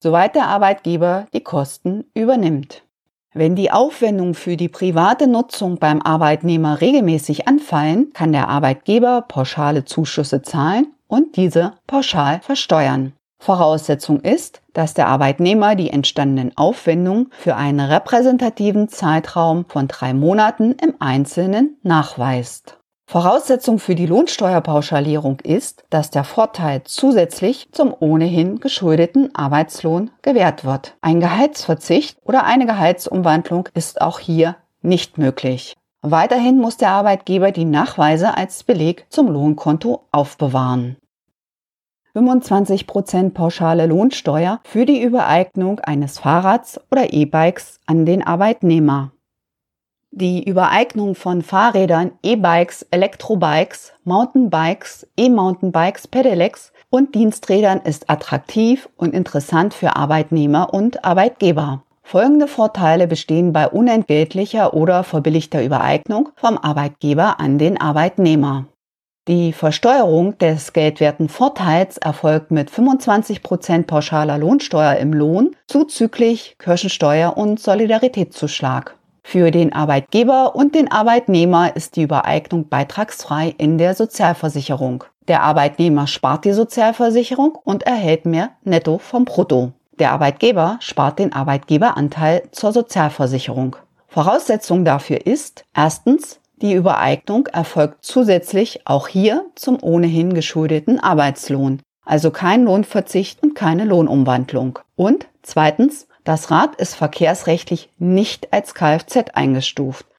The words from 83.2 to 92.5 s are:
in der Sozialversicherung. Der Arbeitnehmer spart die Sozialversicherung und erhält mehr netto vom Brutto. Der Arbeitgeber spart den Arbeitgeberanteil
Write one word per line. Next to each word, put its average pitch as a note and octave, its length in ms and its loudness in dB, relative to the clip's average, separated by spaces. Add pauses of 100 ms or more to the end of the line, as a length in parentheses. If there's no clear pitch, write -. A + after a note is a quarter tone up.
in D#3 180 2
der F3 180 2
Sozialversicherung. D3 1080 -4 (240)
Der E3+ 140 2
Arbeitnehmer D3 640 2
spart C#3+ 400 -2
die G3+ 60 2
Sozialversicherung A#3 1080 0
und - 200 -4
erhält F3 420 0
mehr E3+ 240 0 (160)
netto E3 320 0
vom B3 300 -2
Brutto. C3 460 0 (260)
Der B2+ 140 2
Arbeitgeber E3+ 680 0
spart - 380 -2
den G3 160 -2
Arbeitgeberanteil D3+ 1160 0